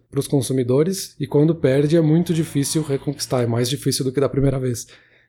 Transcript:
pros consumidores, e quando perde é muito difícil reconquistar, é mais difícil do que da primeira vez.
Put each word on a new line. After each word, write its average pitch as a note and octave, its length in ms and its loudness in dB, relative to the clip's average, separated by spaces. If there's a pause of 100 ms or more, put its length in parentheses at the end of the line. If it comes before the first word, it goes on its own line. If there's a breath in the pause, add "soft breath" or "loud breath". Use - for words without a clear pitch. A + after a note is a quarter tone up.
pros C3+ 160 -2
consumidores, C3+ 920 0
e C#3+ 80 -6
quando D#3 260 4
perde D3 440 2
é E3 40 6
muito E3 320 2
difícil D#3 480 -2
reconquistar, C#3 600 -4
é A#2 40 0
mais A#2 240 0
difícil C#3 360 -2
do C3 80 -2
que C#3 80 0
da C3+ 80 2
primeira C3+ 280 0
vez. B2 300 -6 (420 soft breath)